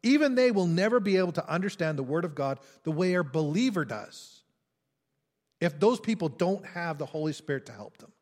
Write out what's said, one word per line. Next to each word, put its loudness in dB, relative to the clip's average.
even 4
they 4
will 2
never 2
be 2
able 2
to -4
understand -2
the -2
Word -2
of -6
God -2
the -2
way 0
a 2
believer 0
does -14
if 0
those 4
people -2
don't -2
have -6
the -6
Holy -4
Spirit -6
to -18
help -16
them -20